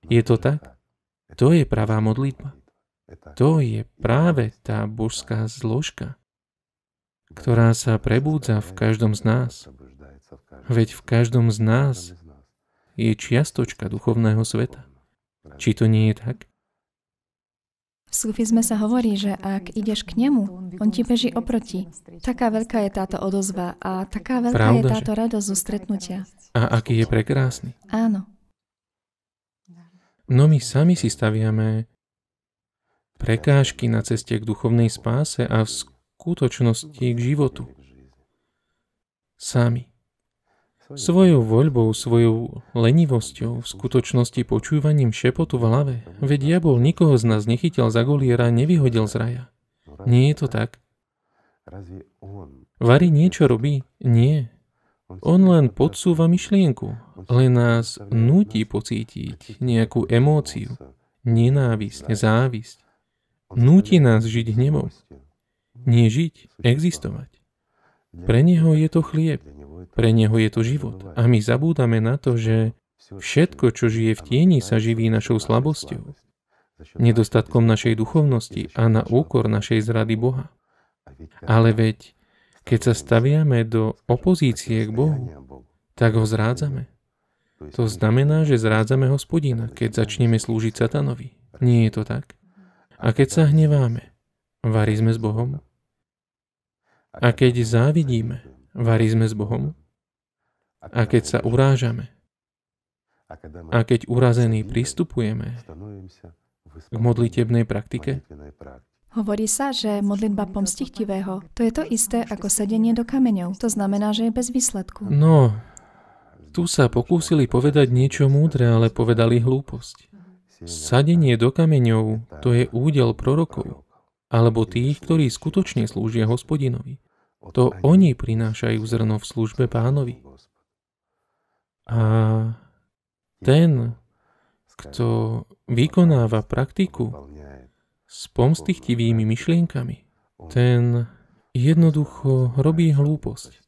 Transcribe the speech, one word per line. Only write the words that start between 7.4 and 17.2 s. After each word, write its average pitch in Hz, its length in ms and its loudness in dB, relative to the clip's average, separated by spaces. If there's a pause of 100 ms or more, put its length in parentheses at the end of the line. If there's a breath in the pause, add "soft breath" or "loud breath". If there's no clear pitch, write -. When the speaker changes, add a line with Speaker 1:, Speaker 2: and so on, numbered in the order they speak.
Speaker 1:
sa 113 240 -2
prebúdza 131 640 -2
v - 160 -12
každom 110 400 0
z - 80 -8
nás. 120 280 0 (1160)
Veď 113 240 0
v - 80 -20
každom 117 480 2
z 107 160 -4
nás 123 320 0 (1000)
je 113 160 0
čiastočka 120 800 -4
duchovného 110 560 0
sveta. 120 400 -6 (720)
Či - 180 0
to 113 80 0
nie 110 260 4
je 107 120 -2
tak? 113 140 -8 (1700)